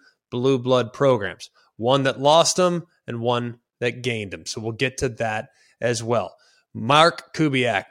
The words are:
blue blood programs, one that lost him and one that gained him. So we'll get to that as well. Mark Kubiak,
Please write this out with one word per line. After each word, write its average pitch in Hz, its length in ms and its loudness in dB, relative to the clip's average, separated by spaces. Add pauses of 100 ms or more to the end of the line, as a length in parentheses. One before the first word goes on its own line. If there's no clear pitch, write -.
(320)
blue 131 260 2
blood 123 340 0
programs, 117 600 0 (260)
one 127 240 2
that 131 180 -2
lost 151 380 4
him 175 300 0 (180)
and 120 160 -8
one 120 380 -4 (200)
that 123 220 -4
gained 110 320 -6
him. 82 140 -14
So - 120 -10
we'll 113 120 -6
get 127 260 -4
to 135 120 -2
that 113 400 -6 (300)
as 113 220 -2
well. 113 340 -2 (380)
Mark 147 600 2
Kubiak, 127 560 0